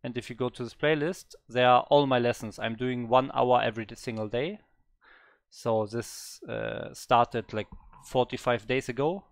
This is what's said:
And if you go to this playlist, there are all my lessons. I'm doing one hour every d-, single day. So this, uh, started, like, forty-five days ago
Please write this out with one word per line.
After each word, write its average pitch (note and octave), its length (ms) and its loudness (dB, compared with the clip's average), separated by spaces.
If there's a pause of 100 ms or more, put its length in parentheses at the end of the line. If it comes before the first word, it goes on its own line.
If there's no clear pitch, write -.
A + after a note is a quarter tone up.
And B2 120 -8
if A#2+ 140 -8
you B2 60 -10
go B2 120 -2
to B2 160 -8
this A#2 100 -10
playlist, D3+ 600 -2 (140)
there B2 200 4
are B2 220 8
all C#3+ 160 6
my B2+ 120 2
lessons. A#2+ 400 -2
I'm A2+ 180 -6
doing B2 320 -4
one B2+ 260 4
hour B2 280 4
every A2+ 220 -4
d-, A2 100 -14
single A2 340 -8
day. D3 320 -6 (920)
So A2 360 -2
this, - 580 -10
uh, - 500 -8
started, A#2+ 580 2
like, G#2+ 160 -6 (360)
forty-five B2 640 -2
days C3 220 -2
ago D3 440 -4